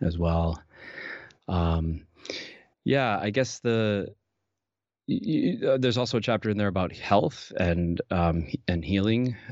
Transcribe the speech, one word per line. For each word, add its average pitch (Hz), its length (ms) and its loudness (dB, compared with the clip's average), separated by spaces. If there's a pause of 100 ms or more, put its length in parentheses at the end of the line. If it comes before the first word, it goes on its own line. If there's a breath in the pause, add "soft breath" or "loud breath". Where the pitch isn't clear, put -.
as 85 180 0
well. 82 420 0 (840 loud breath)
Um, 82 600 0 (800 loud breath)
yeah, 123 360 2
I 104 100 0
guess 127 300 -2
the, 110 480 2 (1000)
y-, - 160 0
y-, - 460 0
uh, 135 100 4
there's 123 200 2
also 123 200 0
a 104 40 0
chapter 110 280 0
in 101 60 0
there 104 100 0
about 92 260 0
health - 640 0
and, 87 440 2 (100)
um, 85 320 2
he-, - 240 -6
and 85 180 0
healing. 113 520 2 (160 loud breath)